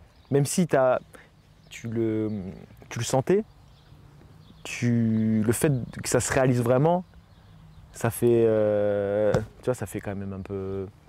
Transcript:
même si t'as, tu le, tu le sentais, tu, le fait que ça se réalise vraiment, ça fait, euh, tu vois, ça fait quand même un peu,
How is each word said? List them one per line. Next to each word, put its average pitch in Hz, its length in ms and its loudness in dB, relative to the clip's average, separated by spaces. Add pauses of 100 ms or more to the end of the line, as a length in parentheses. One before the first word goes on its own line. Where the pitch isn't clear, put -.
(300)
même 139 160 2
si 175 200 0
t'as, 131 320 2 (720)
tu - 200 -14
le, 110 420 -2 (580)
tu - 100 -10
le 117 60 -6
sentais, 180 400 2 (1160)
tu, 110 840 0
le 113 80 4
fait 151 200 2 (300)
que - 60 -8
ça 123 120 2
se - 120 -2
réalise 131 300 2
vraiment, 151 420 2 (880)
ça - 180 -2
fait, 117 360 4
euh, 104 840 0
tu - 340 -4
vois, 127 80 0
ça 104 120 -8
fait 104 140 -8
quand 101 140 -8
même 98 180 -10
un 95 80 -10
peu, 95 460 -8 (220)